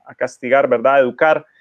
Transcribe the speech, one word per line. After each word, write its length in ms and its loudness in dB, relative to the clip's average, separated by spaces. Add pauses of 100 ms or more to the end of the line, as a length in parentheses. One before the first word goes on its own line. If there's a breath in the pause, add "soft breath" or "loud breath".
a 80 -20
castigar, 540 -2
¿verdad? 260 0
A 60 4
educar. 440 -2 (160 soft breath)